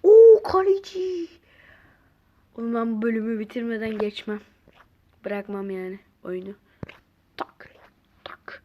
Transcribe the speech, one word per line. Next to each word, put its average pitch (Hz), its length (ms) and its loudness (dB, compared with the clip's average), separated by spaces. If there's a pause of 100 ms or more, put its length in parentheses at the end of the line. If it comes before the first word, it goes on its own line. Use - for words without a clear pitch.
Oo, 440 400 10
kaleci. 370 840 -2 (1300)
Oğlum, 233 200 -8
ben 226 280 -4
bölümü 226 360 -4
bitirmeden 220 600 -8
geçmem. 208 420 -8 (840)
Bırakmam 202 460 -10
yani 190 300 -12 (240)
oyunu. 185 300 -12 (840)
Tak, - 320 -16 (560)
tak. - 400 -20